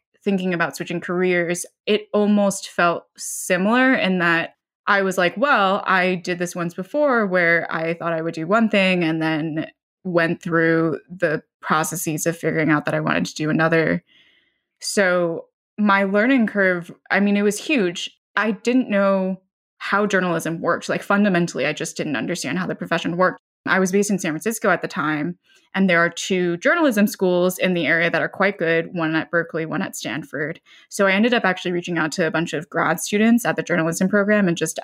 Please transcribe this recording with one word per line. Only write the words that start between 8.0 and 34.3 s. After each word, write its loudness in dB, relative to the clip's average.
I -2
would -4
do -6
one 4
thing 2
and 0
then -2
went 0
through 2
the -2
processes -2
of -2
figuring 0
out 2
that -4
I 0
wanted 0
to -10
do -4
another." 2
So 0
my 2
learning 4
curve, 0
I 2
mean, 2
it 2
was 0
huge. -2
I 0
didn't 0
know 0
how 0
journalism 0
worked. -2
Like, -4
fundamentally, 2
I 0
just -8
didn't -4
understand -4
how -4
the -4
profession -4
worked. 0
I 2
was 2
based 2
in 0
San -4
Francisco -2
at 2
the -6
time, -4
and 4
there 4
are 4
two -2
journalism 2
schools 0
in 0
the 0
area 2
that 0
are -2
quite -2
good, -2
one -2
at -2
Berkeley, -4
one -6
at -8
Stanford. -8
So 0
I 4
ended 2
up 2
actually -2
reaching -4
out -2
to -2
a -2
bunch -2
of -6
grad 0
students 2
at 0
the -2
journalism 0
program 2